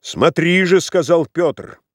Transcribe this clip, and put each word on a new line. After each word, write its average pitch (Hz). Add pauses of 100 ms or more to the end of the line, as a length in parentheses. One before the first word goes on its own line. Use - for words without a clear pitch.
«Смотри 170
же», — 180
сказал 165
Петр, — - (160)